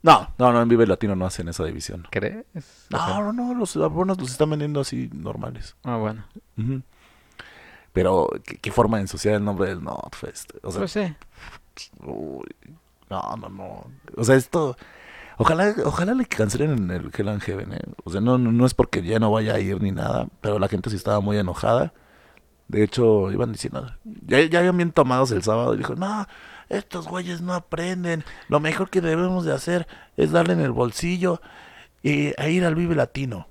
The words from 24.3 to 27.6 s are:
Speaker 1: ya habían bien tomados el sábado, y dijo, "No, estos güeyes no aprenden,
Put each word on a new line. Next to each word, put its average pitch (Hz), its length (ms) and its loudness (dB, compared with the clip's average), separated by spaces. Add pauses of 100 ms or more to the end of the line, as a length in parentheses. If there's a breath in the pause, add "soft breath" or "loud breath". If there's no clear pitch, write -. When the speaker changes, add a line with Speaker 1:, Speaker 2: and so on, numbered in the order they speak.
Speaker 1:
ya 165 160 4
habían 180 180 4
bien 170 160 2
tomados 127 380 4
el 98 120 0
sábado, 113 320 2
y 104 40 -2
dijo, - 160 -4
"No, 196 320 -4 (420 loud breath)
estos 180 380 -6
güeyes 175 340 -8
no 180 140 -4
aprenden, 175 680 -4 (240 loud breath)